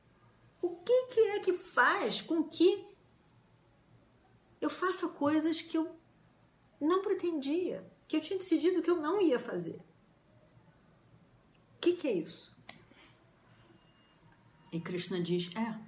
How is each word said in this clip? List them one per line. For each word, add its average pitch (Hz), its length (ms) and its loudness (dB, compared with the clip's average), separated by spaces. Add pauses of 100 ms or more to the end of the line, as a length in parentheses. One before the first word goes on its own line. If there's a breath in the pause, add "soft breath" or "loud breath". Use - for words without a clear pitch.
(600)
O 349 80 -2 (140)
que 508 240 4
que - 120 0
é 415 200 4
que 370 140 0
faz 269 680 0
com 320 220 -2
que 392 420 2 (1700)
eu 302 100 -2
faça 359 380 -2
coisas 311 540 0
que - 160 -4
eu 320 180 -2 (840)
não 349 200 2
pretendia, 339 880 -2 (160)
que - 120 -2
eu 311 40 2
tinha 381 160 -6
decidido 339 440 2
que 339 100 0
eu 349 100 2
não 339 200 0
ia 269 180 4
fazer? 175 400 -6 (2000)
O - 20 -20
que 349 140 2
que 302 140 -4
é 240 60 2
isso?" - 400 -6 (2250 soft breath)
E 170 80 -6
Krishna 180 420 -6
diz: 175 340 -2
É, 226 320 -4